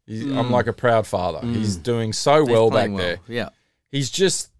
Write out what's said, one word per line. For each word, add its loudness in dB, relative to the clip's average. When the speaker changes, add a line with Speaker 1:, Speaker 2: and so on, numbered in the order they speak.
Speaker 1:
He's, -10
I'm -2
Speaker 2:
Mm. 0
Speaker 1:
like 2
a -2
proud 2
father. -4
Speaker 2:
Mm. -4
Speaker 1:
He's -2
doing -2
so 4
Speaker 2:
He's 2
Speaker 1:
well 4
Speaker 2:
playing 0
Speaker 1:
back -4
Speaker 2:
well. -2
Speaker 1:
there. -4
Speaker 2:
Yeah. -6
Speaker 1:
He's -4
just, 0